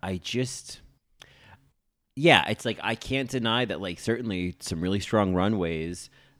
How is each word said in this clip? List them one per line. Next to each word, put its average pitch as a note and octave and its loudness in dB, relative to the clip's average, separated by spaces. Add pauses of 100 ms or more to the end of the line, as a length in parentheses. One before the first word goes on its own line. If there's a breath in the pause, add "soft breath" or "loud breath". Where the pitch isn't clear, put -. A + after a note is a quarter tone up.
I F#2 -4
just, - -6 (1400 loud breath)
yeah, C3+ 6
it's G#2+ -4
like, A2 -2
I A2+ -2
can't C3 -4
deny A#2+ 0
that, F2+ -4
like, F2+ -6
certainly G#2 -2
some E2 -6
really F#2 0
strong G2 2
runways, F2 0 (320 soft breath)